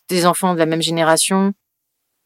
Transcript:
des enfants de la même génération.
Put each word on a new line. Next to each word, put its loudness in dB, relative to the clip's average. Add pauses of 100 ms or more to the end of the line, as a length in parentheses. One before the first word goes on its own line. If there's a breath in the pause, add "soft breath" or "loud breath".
des 0
enfants 0
de -2
la 2
même -2
génération. 0 (720)